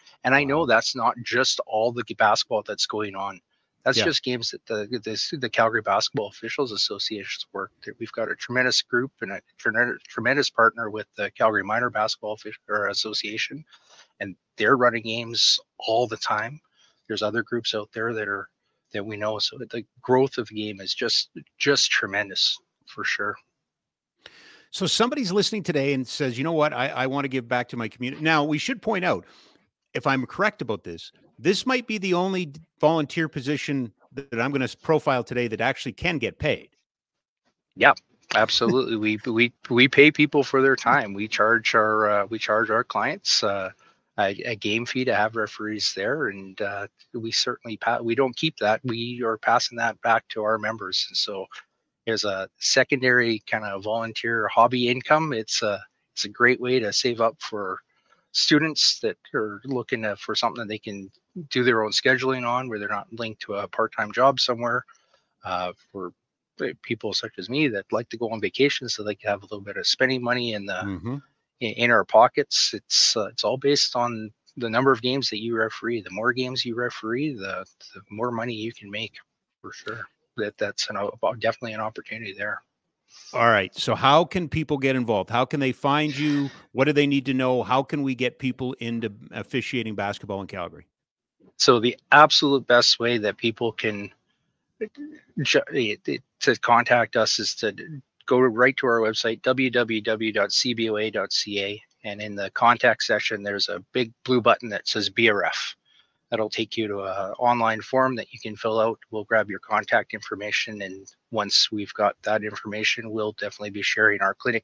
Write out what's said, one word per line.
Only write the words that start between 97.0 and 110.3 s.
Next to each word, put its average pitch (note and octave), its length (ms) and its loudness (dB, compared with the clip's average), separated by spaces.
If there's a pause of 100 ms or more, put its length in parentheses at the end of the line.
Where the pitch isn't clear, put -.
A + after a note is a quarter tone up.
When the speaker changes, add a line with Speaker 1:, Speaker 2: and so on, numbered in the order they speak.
Speaker 1:
us A2 200 2
is G#2 180 -2
to G#2 200 -4 (520)
go B2+ 120 4
right B2+ 380 4
to C3 100 0
our A#2 140 2
website, A2 400 -2
W C3 280 2
W A2+ 320 0
W A2 300 -2
dot G2+ 220 0
C B2 200 0
B A2+ 160 0
O G#2+ 60 0
A G#2+ 160 -2
dot G2+ 220 -2
C G2+ 280 -2
A. G#2 220 -8 (220)
And G#2 160 -10
in G#2 140 -8
the G2 160 -6
contact A#2 520 4
section, G#2+ 400 -2
there's G2+ 240 -2
a F#2 240 -8
big A#2 220 -2 (100)
blue B2+ 160 4
button A2+ 300 2
that G2+ 180 -8
says G2+ 220 -4
"Be A#2 180 2
a G#2+ 80 4
Ref." - 400 -4 (560)
That'll A2 180 -2
take A2+ 280 -6
you A2 100 -2
to G2+ 140 -6
an G2 320 -6
online A#2 480 2
form C3 340 2
that A2 160 -8
you A2+ 80 -20
can G#2+ 160 -10
fill A2+ 240 0
out. A2 180 2 (140)
We'll G#2+ 140 -8
grab G#2+ 240 2
your F#2+ 100 -8
contact G#2+ 540 0
information. G#2 680 -6